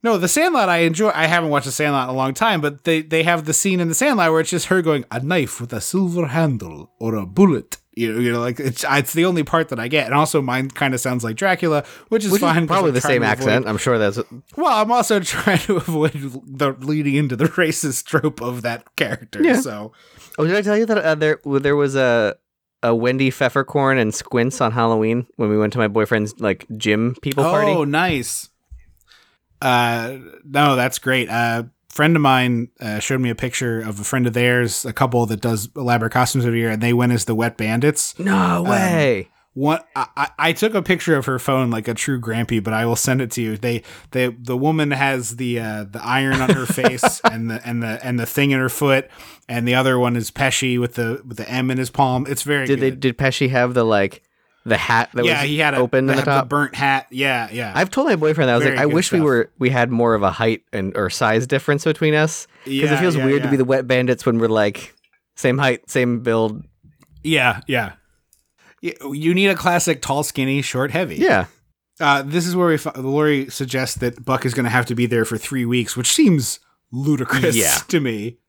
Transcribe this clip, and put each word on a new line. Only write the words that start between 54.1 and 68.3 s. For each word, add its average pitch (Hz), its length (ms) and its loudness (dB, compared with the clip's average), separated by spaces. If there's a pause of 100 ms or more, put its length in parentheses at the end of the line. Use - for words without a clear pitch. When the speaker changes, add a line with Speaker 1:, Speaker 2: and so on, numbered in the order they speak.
Speaker 2:
the 110 100 2
hat 117 360 0
that 120 100 -2
Speaker 1:
Yeah, 151 180 0
Speaker 2:
was 139 60 -2
Speaker 1:
he 147 120 -2
had 151 160 2
a, - 20 0
Speaker 2:
open 127 220 2
in 131 80 0
the 135 60 2
Speaker 1:
the, 135 80 2
the 139 40 0
Speaker 2:
top? 135 240 0
Speaker 1:
burnt 143 240 0
hat. 135 380 0
Yeah, 127 400 -2
yeah. 113 240 -6
Speaker 2:
I've 185 160 0
told 285 160 0
my 233 80 2
boyfriend 156 340 2
that 120 40 4
I 117 40 4
was 127 60 2
Speaker 1:
Very 135 140 2
Speaker 2:
like, 131 60 2
"I 147 40 2
Speaker 1:
good 147 80 2
Speaker 2:
wish 180 160 0
we 180 80 2
Speaker 1:
stuff. 156 60 2
Speaker 2:
were, 123 340 2
we 127 100 2
had 123 220 2
more 117 240 2
of 104 80 0
a 92 80 4
height 113 320 -2 (100)
and, 95 240 -4
or 95 140 -2
size 113 340 0
difference 143 380 -2
between 156 320 0
us." 156 320 -2 (160)
'Cause 135 100 -8
it 135 80 0
Speaker 1:
Yeah, 151 180 2
Speaker 2:
feels 175 160 2
Speaker 1:
yeah, 135 100 0
Speaker 2:
weird 139 180 2
to - 20 -4
Speaker 1:
yeah. 135 60 0
Speaker 2:
be 139 60 2
the 131 80 4
Wet 131 220 0
Bandits 127 380 2
when 117 140 2
we're, 113 80 2
like, 107 480 0 (400)
same 131 240 0
height, 131 280 0
same 123 340 0
build. 113 420 0 (580)
Speaker 1:
Yeah, 127 460 2
yeah. 117 240 -2 (920)